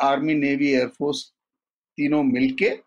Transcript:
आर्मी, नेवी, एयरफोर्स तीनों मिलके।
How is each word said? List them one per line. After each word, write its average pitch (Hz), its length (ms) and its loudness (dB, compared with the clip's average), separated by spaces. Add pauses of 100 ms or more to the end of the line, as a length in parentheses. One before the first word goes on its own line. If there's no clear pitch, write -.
आर्मी, 139 320 0
नेवी, 143 380 0
एयरफोर्स 139 640 -4 (640)
तीनों 147 260 0
मिलके। 131 640 0